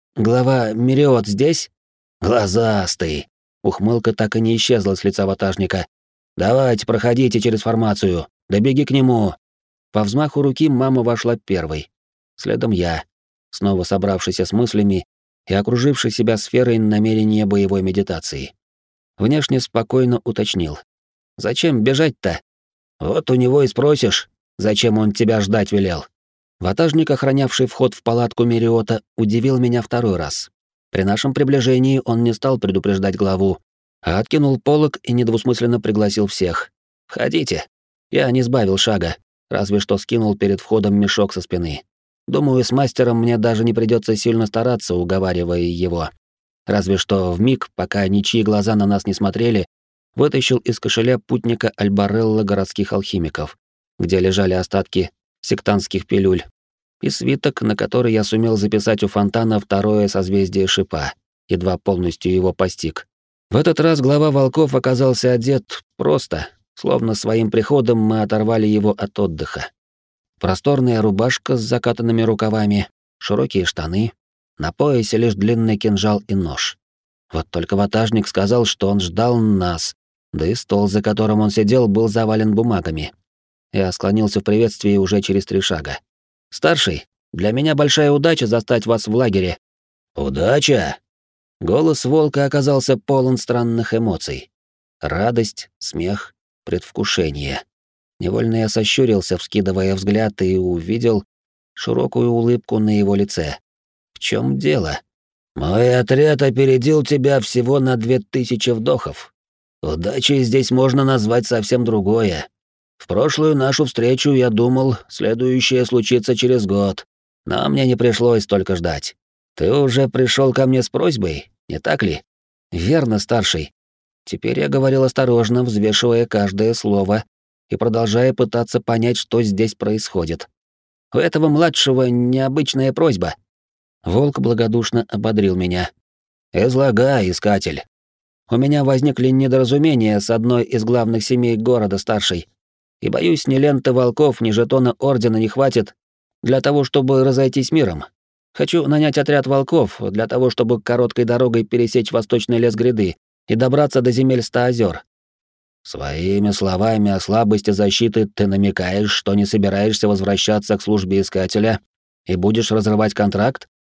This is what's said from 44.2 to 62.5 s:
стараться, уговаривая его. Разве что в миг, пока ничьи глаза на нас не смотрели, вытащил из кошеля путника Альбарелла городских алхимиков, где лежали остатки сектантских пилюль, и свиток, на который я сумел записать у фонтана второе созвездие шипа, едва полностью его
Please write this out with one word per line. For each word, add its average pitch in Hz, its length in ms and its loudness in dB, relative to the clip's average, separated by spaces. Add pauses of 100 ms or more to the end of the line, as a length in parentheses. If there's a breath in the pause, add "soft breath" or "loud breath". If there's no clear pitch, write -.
стараться, 113 480 -2
уговаривая 87 640 -2
его. 87 480 -4 (560)
Разве 98 320 0
что 92 340 -2
в 87 80 -4
миг, 123 360 0
пока 95 320 -4
ничьи 101 360 0
глаза 107 320 0
на 101 100 2
нас 101 220 0
не 98 60 -2
смотрели, 104 520 -2 (500)
вытащил 131 420 2
из 113 220 -4
кошеля 117 400 0
путника 117 580 -2
Альбарелла 104 680 0
городских 101 500 -2
алхимиков, 82 640 -4 (400)
где 87 220 0
лежали 95 340 2
остатки 92 580 -2 (300)
сектантских - 640 -2
пилюль, - 380 0 (580)
и - 80 -2
свиток, 135 520 -4
на 110 140 0
который 117 360 0
я 107 120 2
сумел 110 340 0
записать 104 460 0
у 101 40 0
фонтана 107 520 0
второе 104 480 0
созвездие 95 600 0
шипа, 78 460 -4 (340)
едва 90 300 -2
полностью 90 560 -2
его 92 200 0